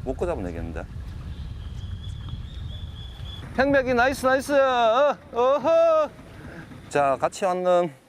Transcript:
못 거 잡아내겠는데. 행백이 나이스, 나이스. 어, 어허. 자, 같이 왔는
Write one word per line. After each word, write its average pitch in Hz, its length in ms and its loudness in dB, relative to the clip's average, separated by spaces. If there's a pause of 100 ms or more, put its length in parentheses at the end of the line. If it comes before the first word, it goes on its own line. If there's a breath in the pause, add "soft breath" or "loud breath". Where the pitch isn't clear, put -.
못 131 120 -4
거 156 100 -2
잡아내겠는데. 85 580 -6 (2750)
행백이 269 360 4
나이스, 247 320 2
나이스. 262 260 2
어, 254 640 4 (160)
어허. 302 760 4 (800 loud breath)
자, 139 320 4
같이 175 240 -2
왔는 180 480 2 (160)